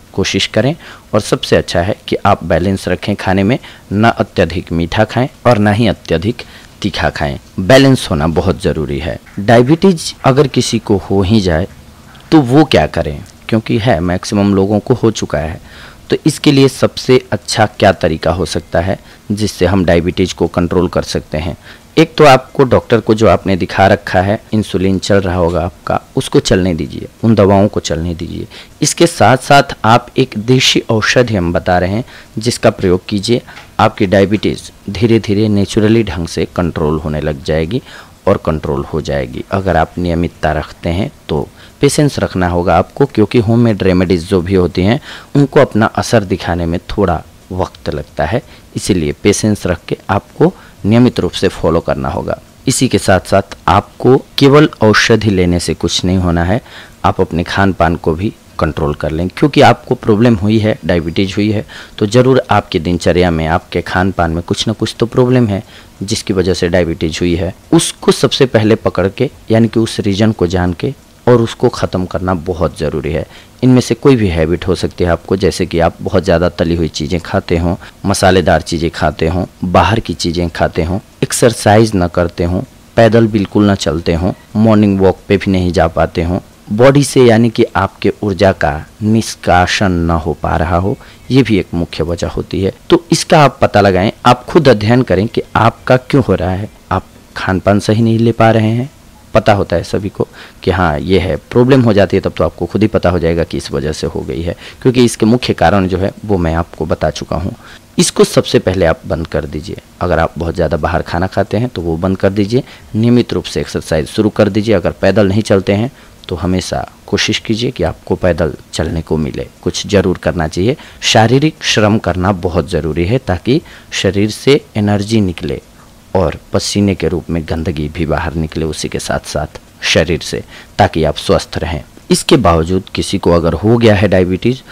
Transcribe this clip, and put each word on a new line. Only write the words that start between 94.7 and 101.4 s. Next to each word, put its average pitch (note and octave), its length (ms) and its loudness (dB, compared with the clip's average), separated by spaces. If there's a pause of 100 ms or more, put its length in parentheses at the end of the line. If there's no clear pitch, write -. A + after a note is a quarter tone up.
करें F#2 260 0
कि - 140 -4 (140)
आपका A#2 420 0
क्यों C3+ 260 0
हो G2 100 0
रहा F2 160 -2
है। G2 180 -6 (220)
आप - 160 -4 (300)
खान F#2 240 -2
पान G2 200 2
सही A2 220 0
नहीं A2+ 160 2
ले A#2 140 2
पा A2+ 180 4
रहे A2 200 2
हैं, B2 200 -4 (440)
पता G#2+ 180 2
होता F#2+ 240 0
है E2 60 0
सभी F#2+ 260 -6
को - 180 -4 (360)
कि F#2+ 80 -2
हाँ E2+ 300 0
ये F2+ 180 0
है, E2+ 180 -2 (140)